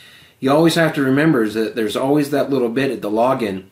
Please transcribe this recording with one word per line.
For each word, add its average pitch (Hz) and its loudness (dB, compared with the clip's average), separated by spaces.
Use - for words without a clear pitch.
You 131 0
always 160 4
have 160 2
to 147 -2
remember 135 2
is 104 -4
that 110 -4
there's 110 -4
always 139 0
that 131 0
little 123 0
bit 131 -2
at 101 -8
the 104 -6
login. 113 -2